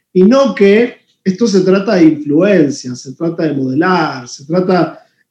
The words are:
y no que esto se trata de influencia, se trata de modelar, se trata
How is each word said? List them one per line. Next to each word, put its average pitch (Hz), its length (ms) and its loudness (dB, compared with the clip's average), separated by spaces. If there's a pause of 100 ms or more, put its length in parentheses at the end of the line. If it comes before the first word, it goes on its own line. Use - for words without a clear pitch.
(120)
y 185 100 2
no 240 320 4
que 214 420 2 (260)
esto 190 240 -2
se 196 140 2
trata 190 360 0
de 170 80 4
influencia, 147 920 0
se 131 200 -16
trata 170 300 -6
de 151 80 -4
modelar, 139 760 -2
se - 180 -20
trata 180 540 -2 (300)